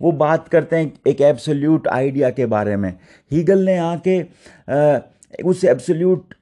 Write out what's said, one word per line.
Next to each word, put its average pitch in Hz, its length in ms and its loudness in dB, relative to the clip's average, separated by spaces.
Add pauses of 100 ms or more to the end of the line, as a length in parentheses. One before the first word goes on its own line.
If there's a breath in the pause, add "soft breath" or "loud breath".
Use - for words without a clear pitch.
वो 165 100 2
बात 156 360 -2
करते 160 280 0
हैं - 160 -2 (140)
एक 139 140 2
absolute 147 680 0
idea 131 420 0
के 120 160 -2
बारे 104 300 0
में। 95 180 -4 (380 soft breath)
Hegel 175 260 2
ने 190 200 0
आके, 170 440 -2 (460 soft breath)
अ, 143 340 2 (420)
उस 180 200 0
absolute 170 760 0